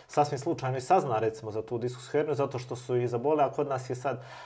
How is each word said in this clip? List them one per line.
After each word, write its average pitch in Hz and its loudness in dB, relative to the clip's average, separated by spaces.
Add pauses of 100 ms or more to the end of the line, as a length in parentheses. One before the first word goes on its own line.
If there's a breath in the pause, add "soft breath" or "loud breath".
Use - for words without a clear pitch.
sasvim 143 2
slučajno 135 -2
i 131 -2
sazna, 143 4
recimo, 110 0
za 107 -4
tu 120 -4
diskusnu 123 -6
herniju, 151 4
zato 135 0
što 123 -6
su 123 -2
ih 123 2
zabole, 139 4
a 127 2
kod 143 -2
nas 131 -4
je 123 -2
sad 127 -4 (240 loud breath)